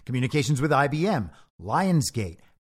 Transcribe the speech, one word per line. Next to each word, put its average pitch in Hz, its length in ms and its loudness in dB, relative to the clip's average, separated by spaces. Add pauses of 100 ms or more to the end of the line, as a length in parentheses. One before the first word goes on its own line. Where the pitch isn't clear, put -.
Communications 127 560 0
with 147 120 0
I 143 140 4
B 156 200 -2
M, 113 220 0 (320)
Lionsgate, 127 760 0 (220)